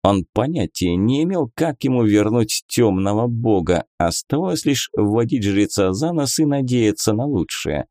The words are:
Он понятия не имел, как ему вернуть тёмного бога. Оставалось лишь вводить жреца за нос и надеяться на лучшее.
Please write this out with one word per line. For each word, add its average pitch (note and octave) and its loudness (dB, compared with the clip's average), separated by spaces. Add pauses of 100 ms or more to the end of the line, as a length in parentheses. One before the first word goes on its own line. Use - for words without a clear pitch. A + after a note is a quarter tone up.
Он F#2+ 2 (100)
понятия G#2+ -2
не B2 0
имел, E3+ -2
как D#3+ -4
ему B2+ 2
вернуть G#2+ 2
тёмного G#2 2
бога. G#2+ 0 (120)
Оставалось D3 -2
лишь C#3+ 0
вводить A2+ 0
жреца G2 0
за D#3 -2
нос C#3+ -2
и D#3 2
надеяться B2 0
на A#2 -2
лучшее. D#2+ -4